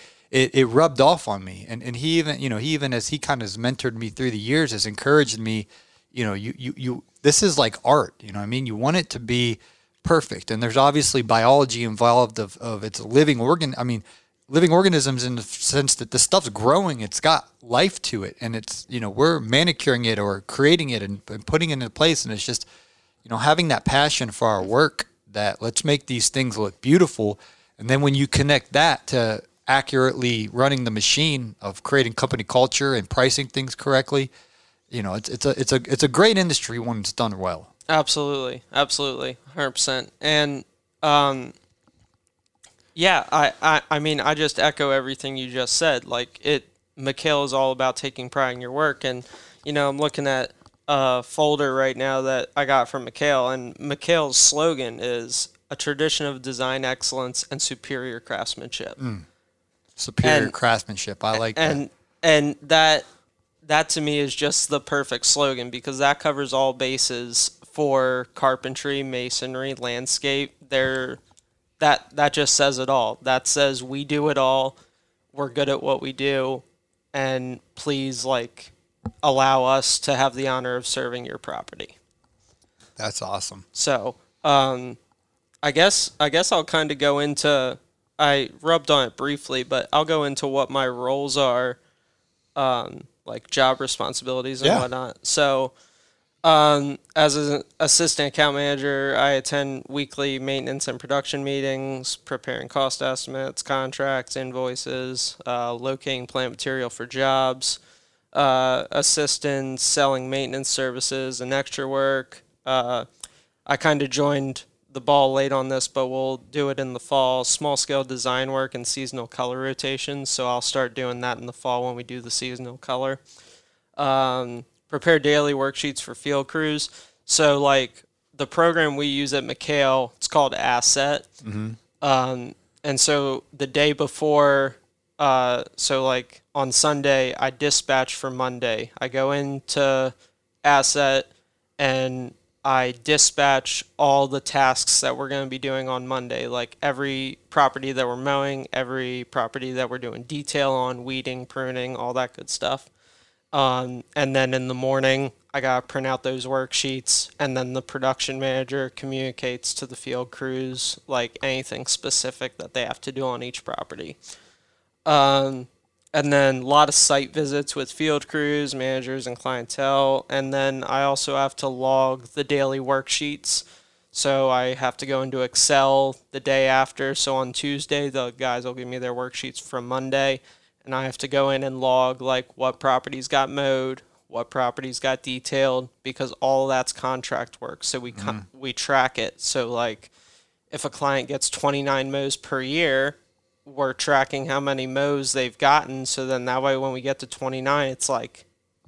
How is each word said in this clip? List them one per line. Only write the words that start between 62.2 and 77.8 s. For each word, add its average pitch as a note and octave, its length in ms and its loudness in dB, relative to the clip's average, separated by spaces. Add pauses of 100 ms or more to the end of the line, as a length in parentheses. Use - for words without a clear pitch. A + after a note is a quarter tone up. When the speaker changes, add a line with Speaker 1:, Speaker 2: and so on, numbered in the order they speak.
Speaker 2:
and D3 400 4
that, D#3 440 4 (600)
that D#3 240 2
to D#3+ 120 -2
me D3 180 0
is C#3 160 -2
just - 340 0
the D3 100 0
perfect - 460 -4
slogan, C3 460 2
because C3 260 -8
that C#3+ 220 2
covers C#3 340 -2
all C3+ 200 2
bases B2+ 840 -2 (140)
for C3 640 0
carpentry, C3+ 640 -2
masonry, C3 720 -6
landscape. B2+ 800 -2 (160)
There, C3 480 0 (600)
that, D3 360 2
that D3 180 4
just C#3+ 200 2
says C#3 240 4
it C3 120 -2
all. A#2+ 340 2
That B2+ 240 0
says C3+ 340 2
we C#3 220 -6
do D3 260 0
it C#3 80 0
all. C3+ 400 2 (540)
We're C#3 180 -6
good C3+ 200 0
at C#3 120 0
what C3+ 200 0
we C3+ 100 -6
do, C3+ 520 -2 (500)
and C3 460 -4 (160)
please, C3+ 500 -4